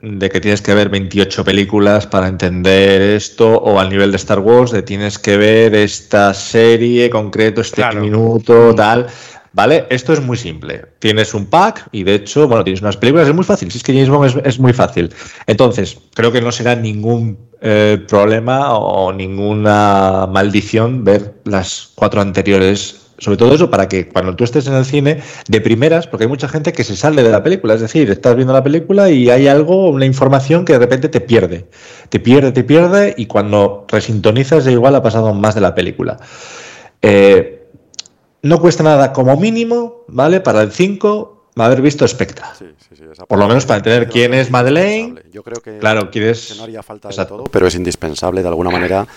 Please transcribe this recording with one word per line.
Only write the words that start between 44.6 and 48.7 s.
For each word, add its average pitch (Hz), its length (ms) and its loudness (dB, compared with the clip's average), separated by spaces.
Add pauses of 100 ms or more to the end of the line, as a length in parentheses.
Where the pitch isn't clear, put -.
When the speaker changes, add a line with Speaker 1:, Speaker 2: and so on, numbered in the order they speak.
Speaker 3:
indispensable. 240 340 -14
Yo 101 120 -20
creo 117 180 -16
que, 107 160 -18
Speaker 1:
Claro, 107 320 -2
quieres 113 380 -4
Speaker 3:
que 101 100 -18
no 110 60 -18
haría 110 180 -16
falta 107 260 -20
del 98 60 -16
Speaker 1:
Exacto. 98 220 -8
Speaker 3:
todo, - 80 -16
pero 92 220 -2
es 85 80 0
indispensable 90 680 -6
de 90 60 -4
alguna 85 220 -4